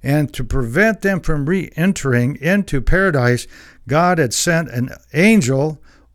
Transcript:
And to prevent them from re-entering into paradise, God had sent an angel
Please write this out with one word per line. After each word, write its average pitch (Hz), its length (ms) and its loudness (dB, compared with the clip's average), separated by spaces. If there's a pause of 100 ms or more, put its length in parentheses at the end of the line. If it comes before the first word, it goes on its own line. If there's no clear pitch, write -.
And 143 320 0
to - 100 -6
prevent 147 560 0
them 196 200 -2
from 147 260 -2
re-entering 151 880 0
into 175 440 -2
paradise, 135 680 2 (420)
God 170 300 2
had 127 160 0
sent 165 360 -2
an 123 200 -6 (220)
angel 151 680 2 (340)